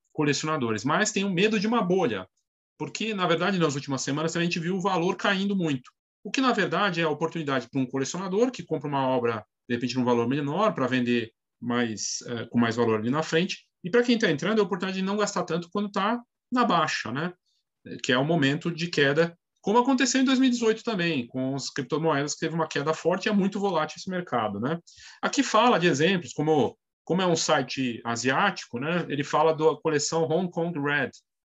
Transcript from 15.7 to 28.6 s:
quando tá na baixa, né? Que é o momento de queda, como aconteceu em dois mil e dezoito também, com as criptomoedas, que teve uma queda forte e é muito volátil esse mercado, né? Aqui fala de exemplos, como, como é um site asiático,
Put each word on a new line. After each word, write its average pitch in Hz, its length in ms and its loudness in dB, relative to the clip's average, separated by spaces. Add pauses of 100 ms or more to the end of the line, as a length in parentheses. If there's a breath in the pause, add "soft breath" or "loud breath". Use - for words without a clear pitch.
quando 202 200 -4
tá 208 280 -2 (320)
na 240 140 2
baixa, 160 460 0
né? 156 200 -4 (680)
Que - 100 0
é 123 60 4
o 135 80 2
momento 160 460 2
de 160 160 -6
queda, 156 500 2 (240)
como 208 160 2
aconteceu 262 420 2
em 262 60 4
dois 254 140 4
mil 262 80 6
e 247 40 4
dezoito 220 320 0
também, 170 440 -2
com 131 260 -4
as 135 160 -6
criptomoedas, 147 640 -2
que - 60 -14
teve 160 160 -4
uma 160 120 0
queda 151 280 -2
forte 185 320 -2
e - 20 0
é - 20 0
muito 202 280 0
volátil 175 400 -2
esse - 100 -12
mercado, 120 500 -4
né? 151 200 -2 (420 loud breath)
Aqui - 220 0
fala 226 340 4
de 165 80 2
exemplos, 160 480 2
como, 151 420 2 (280)
como 180 180 0
é 185 60 2
um 170 80 2
site 131 680 0
asiático, 131 760 0